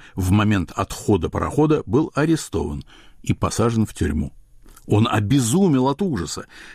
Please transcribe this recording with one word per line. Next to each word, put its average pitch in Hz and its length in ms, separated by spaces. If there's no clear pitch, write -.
в 90 180
момент 104 440
отхода 95 540
парохода 147 560
был 123 300
арестован 143 680
и - 80
посажен 110 540
в - 80
тюрьму. 76 400
Он 104 220
обезумел 131 800
от 139 140
ужаса, 123 440